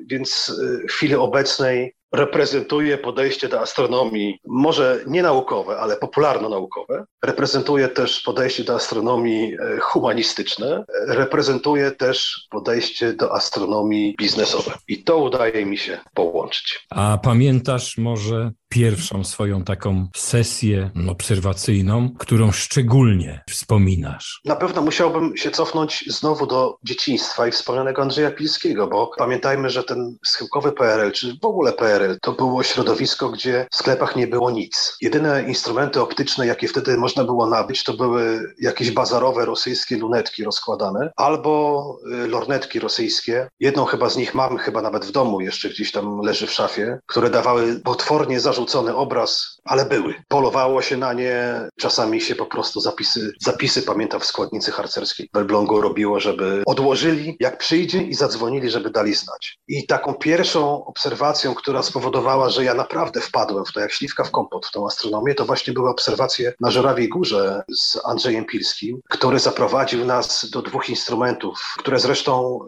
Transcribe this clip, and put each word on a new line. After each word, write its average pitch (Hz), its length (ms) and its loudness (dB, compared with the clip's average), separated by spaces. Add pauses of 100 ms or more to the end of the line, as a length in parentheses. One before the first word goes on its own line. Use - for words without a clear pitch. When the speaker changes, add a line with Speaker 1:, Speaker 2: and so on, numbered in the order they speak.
Speaker 1:
więc, 131 420 -4
y, 123 400 -4
w - 40 -6
chwili 143 220 2
obecnej 127 800 0 (180)
reprezentuje 143 840 2
podejście 135 500 -2
do 123 120 0
astronomii, 113 840 0
może 131 600 2
nie 165 160 0
naukowe, 127 560 2
ale 107 180 -2
popularno-naukowe. 120 1080 0 (200)
Reprezentuje 135 640 2
też 127 320 0
podejście 123 440 -2
do 107 100 0
astronomii, 113 800 0
e, 110 260 -4
humanistyczne. 123 1040 -2 (240)
Reprezentuje 139 800 2
też - 600 -2
podejście 117 640 -2
do - 220 0
astronomii 104 840 0
biznesowe. 104 540 0 (160)
I - 160 -6
to 165 140 4
udaje 117 480 2
mi 98 120 -4
się 85 200 -6 (160)
połączyć. - 760 -2
Speaker 2:
A 104 320 2
pamiętasz 127 760 4
może 113 520 -2 (180)
pierwszą 101 560 2
swoją 98 400 -2
taką 95 520 0
sesję 104 760 2 (180)
obserwacyjną, 98 1120 2
którą 113 340 4
szczególnie 110 1000 4
wspominasz? 101 920 0
Speaker 1:
Na 196 120 0
pewno 175 260 0
musiałbym 160 540 2
się - 140 -2
cofnąć 156 580 0
znowu 147 380 0
do 127 360 0
dzieciństwa 120 680 -2
i - 20 0
wspomnianego 131 520 -2
Andrzeja 143 280 0
Pilskiego, 147 560 0
bo 107 320 0
pamiętajmy, 131 520 0
że 123 140 -2
ten 120 320 -6 (100)
schyłkowy 143 460 0
P 135 120 2
R 110 160 4
L, 101 120 2
czy 123 300 -4
w - 20 -6
ogóle 180 280 2
P 113 140 0
R 101 160 6
L, 95 200 0
to 117 100 -2
było 127 300 0
środowisko, - 640 0
gdzie 123 420 -2
w - 60 -4
sklepach 135 400 2
nie 123 100 2
było 120 240 2
nic. - 500 -2
Jedyne 143 420 2
instrumenty 127 580 0
optyczne, 127 460 0
jakie 123 220 0
wtedy 127 280 2
można 123 280 0
było 117 220 2
nabyć, 110 380 0
to 110 80 -2
były 113 680 0
jakieś 120 300 0
bazarowe 123 540 2
rosyjskie 117 520 -2
lunetki 110 480 -2
rozkładane 104 720 -4
albo, 147 680 2 (400)
y, 113 40 -4
lornetki 117 520 -2
rosyjskie. 117 680 -2 (120)
Jedną 135 240 2
chyba 123 260 0
z 123 60 -2
nich 123 180 -2
mam, 127 240 0
chyba 110 240 -2
nawet 104 220 -2
w 101 60 -10
domu 110 300 2
jeszcze 95 280 -4
gdzieś - 240 -6
tam 104 280 -4
leży 107 260 0
w - 60 -6
szafie, 110 540 -2
które 120 240 2
dawały 117 500 2
potwornie 127 600 0
zarzu- 120 240 2
porzucony 117 320 0
obraz, 120 680 -2
ale 147 200 2
były. 95 300 0 (140)
Polowało 131 540 2
się 139 140 -2
na 127 160 -2
nie, 123 560 -2 (120)
czasami 113 400 0
się 120 140 -4
po 113 120 -4
prostu - 340 -4
zapisy, 107 600 -2
zapisy, - 420 0
pamiętam, 104 380 -2
w - 40 -6
składnicy 104 480 -4
harcerskiej 98 640 -6
w - 20 2
Elblągu 104 440 2
robiło, 101 400 0
żeby 95 460 0
odłożyli, 147 760 2
jak 127 180 0
przyjdzie, 170 440 2
i - 120 -4
zadzwonili, 120 560 -2
żeby 110 200 -2
dali 104 240 0
znać. - 440 -8 (100)
I 143 180 -6
taką 135 280 0
pierwszą 156 720 2
obserwacją, 143 720 -2
która 131 280 -2
spowodowała, 131 680 2
że 127 140 0
ja 123 100 2
naprawdę 131 460 -2
wpadłem 107 440 -2
w - 80 -10
to, 107 80 -4
jak 104 120 -2
śliwka 139 320 -4
w 120 60 -6
kompot, - 360 -4
w - 60 -10
tą 101 140 -4
astronomię, 113 480 -2
to 139 100 0
właśnie 123 280 -2
były 127 180 2
obserwacje 127 720 -2
na 113 100 2
Żurawiej 123 380 2
Górze 101 540 0 (120)
z - 300 0
Andrzejem 113 400 0
Pilskim, 113 560 -4 (100)
który 135 280 2
zaprowadził 127 640 2
nas 123 460 -2
do 127 120 -6
dwóch - 260 -6
instrumentów, 117 680 -2 (200)
które 131 200 0
zresztą 127 680 2